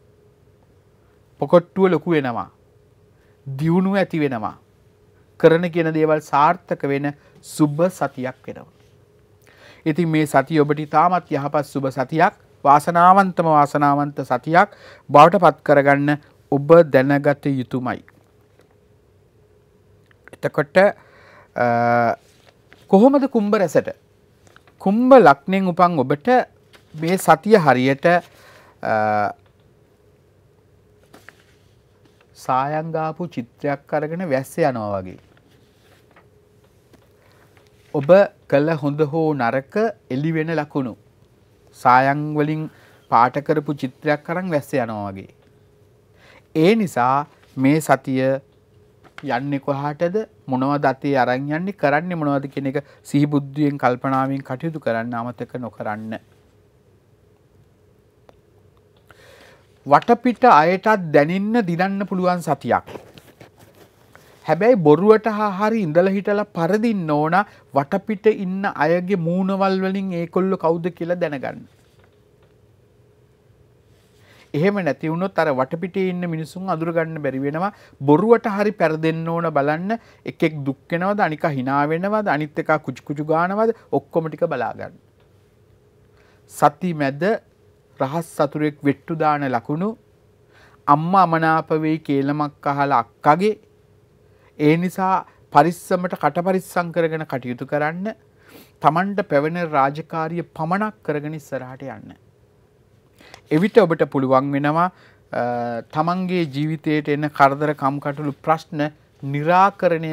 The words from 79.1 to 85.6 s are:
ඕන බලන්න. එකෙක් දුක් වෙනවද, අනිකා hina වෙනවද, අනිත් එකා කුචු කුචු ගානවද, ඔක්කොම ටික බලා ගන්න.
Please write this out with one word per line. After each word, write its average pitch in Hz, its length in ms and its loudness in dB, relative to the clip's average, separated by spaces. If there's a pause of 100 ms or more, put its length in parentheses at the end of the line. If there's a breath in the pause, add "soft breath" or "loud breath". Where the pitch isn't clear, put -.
ඕන 165 260 -2
බලන්න. 156 360 -2 (320 soft breath)
එකෙක් 156 320 -4 (100)
දුක් 135 220 -6
වෙනවද, 196 340 -4
අනිකා 160 300 -2
hina 135 260 -4 (100)
වෙනවද, 196 420 -4
අනිත් 151 300 -4
එකා 151 200 0
කුචු 139 260 -12
කුචු 151 200 -8
ගානවද, 185 460 -2 (220 soft breath)
ඔක්කොම - 340 -4
ටික 151 220 -6
බලා 120 260 -6
ගන්න. 101 200 -16 (1600 soft breath)